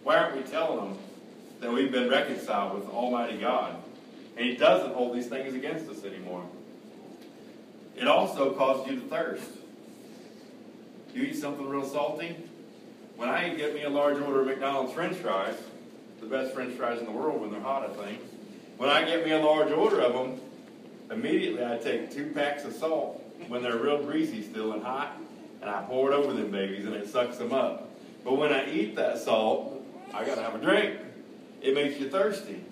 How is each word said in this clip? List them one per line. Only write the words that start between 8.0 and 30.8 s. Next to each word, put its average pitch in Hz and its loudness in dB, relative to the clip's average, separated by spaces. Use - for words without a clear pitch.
also - 4
causes 131 2
you 127 -2
to - -10
thirst. - -4
You 127 -2
eat - -4
something 143 -6
real 139 -2
salty. 156 -2
When - -2
I 170 0
get 147 -2
me 147 -4
a 147 0
large 143 4
order 139 2
of 127 4
McDonald's 135 0
French 175 -2
fries, - -2
the 113 -12
best 131 -2
French 123 -6
fries 117 -2
in 113 -6
the 107 -8
world 135 0
when 107 -4
they're 104 -6
hot, 131 -2
I 101 -8
think. 104 -8
When 131 2
I 156 6
get 160 2
me 156 2
a 156 6
large 151 6
order 160 6
of 120 6
them, 127 -2
immediately 123 2
I 120 0
take 120 -2
two 143 -6
packs 143 0
of 131 -6
salt - 0
when 120 -4
they're 120 0
real 143 4
greasy 147 0
still 110 -4
and 104 -4
hot, 135 -4
and 104 -6
I 98 -2
pour 131 4
it 139 6
over 139 4
them 107 0
babies 98 -2
and 107 -4
it 104 -6
sucks 120 2
them 117 -2
up. - 2
But 131 4
when 151 6
I 139 2
eat - 0
that - 2
salt, - 2
I 107 -2
gotta - 0
have 113 -2
a 113 -4
drink. 190 4